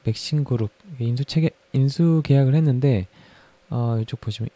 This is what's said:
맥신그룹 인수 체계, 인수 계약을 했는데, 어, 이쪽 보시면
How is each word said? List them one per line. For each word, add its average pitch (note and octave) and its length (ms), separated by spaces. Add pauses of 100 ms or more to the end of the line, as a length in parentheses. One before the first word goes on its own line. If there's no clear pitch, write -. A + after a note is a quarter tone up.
맥신그룹 A#2+ 680 (300)
인수 A#2+ 240
체계, D#3+ 260 (220)
인수 D#3 520
계약을 C#3 300
했는데, C3 540 (600)
어, A#2 320
이쪽 A2 200
보시면 A2 360